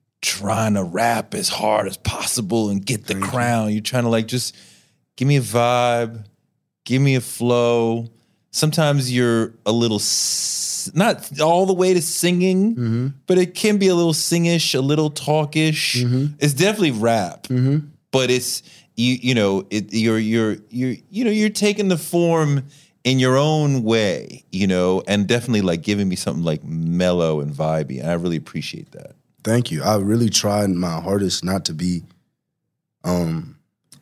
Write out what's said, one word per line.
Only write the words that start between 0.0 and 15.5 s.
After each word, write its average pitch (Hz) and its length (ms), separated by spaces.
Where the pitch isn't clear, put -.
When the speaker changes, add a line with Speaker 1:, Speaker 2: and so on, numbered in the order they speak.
Speaker 1:
trying 101 540
to 98 80
rap 107 500
as 104 160
hard 104 380
as - 100
possible 110 720
and 101 160
get - 220
the 101 80
Speaker 2:
Thank 95 100
you. - 60
Speaker 1:
crown. 117 420
You're 107 80
trying 123 220
to, 117 60
like, 113 180
just 123 280
give 131 120
me 143 100
a 131 40
vibe, 117 840
give 131 160
me 139 140
a 123 60
flow. 120 840
Sometimes 143 640
you're 120 400
a 110 60
little, 117 260
s-, - 1000
not 175 440
all 170 280
the 190 60
way 185 200
to 175 80
singing, 185 680
Speaker 2:
Mm-hmm. 120 360
Speaker 1:
but 180 100
it 180 160
can 214 240
be 190 120
a 185 40
little 170 200
singish, 170 600
a 127 80
little 151 300
talkish. 151 920